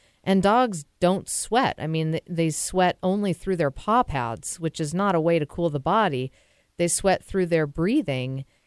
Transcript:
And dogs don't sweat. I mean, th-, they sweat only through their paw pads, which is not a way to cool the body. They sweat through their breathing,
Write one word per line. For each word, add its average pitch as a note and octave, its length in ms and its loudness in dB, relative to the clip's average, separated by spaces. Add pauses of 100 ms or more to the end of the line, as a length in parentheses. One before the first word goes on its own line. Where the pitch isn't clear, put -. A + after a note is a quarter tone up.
(240)
And F#3+ 200 4
dogs G#3 420 2 (140)
don't F3+ 280 2
sweat. - 520 0
I D3 80 -4
mean, D#3+ 240 0
th-, D#3+ 180 -4
they E3 220 0
sweat F3+ 500 0
only F#3+ 320 0
through F#3+ 220 -4
their D#3 160 0
paw A3+ 320 0
pads, A#2 560 -6
which D#3+ 200 -4
is D3+ 140 -4
not F#3+ 220 2
a E3 60 4
way E3+ 180 2
to D3 80 -2
cool E3+ 240 -2
the C#3+ 80 -4
body. D#3+ 520 0 (460)
They F3 100 2
sweat - 360 0
through F#3 240 -2
their D#3+ 180 2
breathing, C#3+ 800 -2 (220)